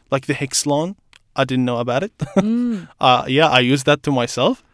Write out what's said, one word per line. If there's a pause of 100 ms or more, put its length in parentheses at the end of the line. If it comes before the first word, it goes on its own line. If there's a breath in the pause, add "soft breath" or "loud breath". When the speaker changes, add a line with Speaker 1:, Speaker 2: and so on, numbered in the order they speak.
(100)
Speaker 1:
like
the
Hexlon. (400)
I
didn't
know
about
it.
<laughs> (160)
Speaker 2:
Mm. (120)
Speaker 1:
Uh,
yeah,
I
used
that
to
myself.